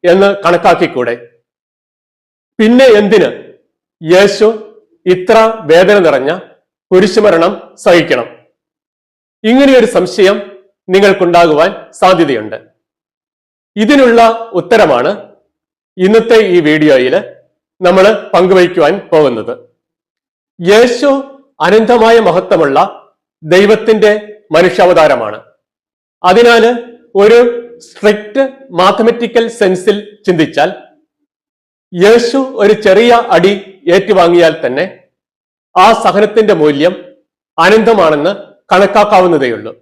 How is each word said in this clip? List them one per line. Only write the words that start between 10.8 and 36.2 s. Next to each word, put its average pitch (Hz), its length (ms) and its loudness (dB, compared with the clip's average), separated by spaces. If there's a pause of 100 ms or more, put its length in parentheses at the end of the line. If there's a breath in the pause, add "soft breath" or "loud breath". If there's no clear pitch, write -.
നിങ്ങൾക്കുണ്ടാകുവാൻ 175 760 2 (300)
സാധ്യതയുണ്ട്. 139 580 -2 (1200)
ഇതിനുള്ള 240 380 2 (400)
ഉത്തരമാണ് 165 520 0 (920)
ഇന്നത്തെ 226 320 2 (160)
ഈ 175 40 2 (100)
വീഡിയോയിൽ 147 460 0 (720)
നമ്മൾ 185 200 2 (280)
പങ്കുവയ്ക്കുവാൻ 180 600 0 (180)
പോകുന്നത്. 131 420 -2 (1160)
യേശു 240 380 2 (560)
അനന്തമായ 226 500 2 (120)
മഹത്വമുള്ള 165 500 -2 (760)
ദൈവത്തിന്റെ 214 580 2 (440)
മനുഷ്യാവതാരമാണ്. 165 840 0 (920)
അതിനാല് 233 400 2 (520)
ഒരു 226 160 4 (460)
സ്ട്രിക്റ്റ് 208 580 -4 (360)
മാത്തമാറ്റിക്കൽ 226 680 0 (140)
സെൻസിൽ 190 380 -2 (300)
ചിന്തിച്ചാൽ 160 440 -2 (1300)
യേശു 240 340 2 (240)
ഒരു 208 120 2 (120)
ചെറിയ 226 260 2 (220)
അടി 185 180 0 (420)
ഏറ്റുവാങ്ങിയാൽ 175 680 2
തന്നെ 139 220 -6 (1000)
ആ - 20 6 (160)
സഹനത്തിന്റെ 208 580 0